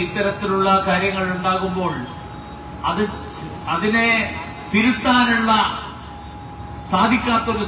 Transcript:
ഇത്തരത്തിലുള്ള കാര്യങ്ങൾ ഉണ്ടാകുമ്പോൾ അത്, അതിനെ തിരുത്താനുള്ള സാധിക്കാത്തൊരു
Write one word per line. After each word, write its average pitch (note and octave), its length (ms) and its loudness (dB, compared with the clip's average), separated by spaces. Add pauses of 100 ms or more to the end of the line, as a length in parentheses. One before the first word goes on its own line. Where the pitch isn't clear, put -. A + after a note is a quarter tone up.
ഇത്തരത്തിലുള്ള G3 640 0 (180)
കാര്യങ്ങൾ F#3+ 380 0 (100)
ഉണ്ടാകുമ്പോൾ F#3 580 0 (1000)
അത്, G3 120 2 (720)
അതിനെ A3+ 340 2 (640)
തിരുത്താനുള്ള A#3 800 4 (1400)
സാധിക്കാത്തൊരു A3+ 760 2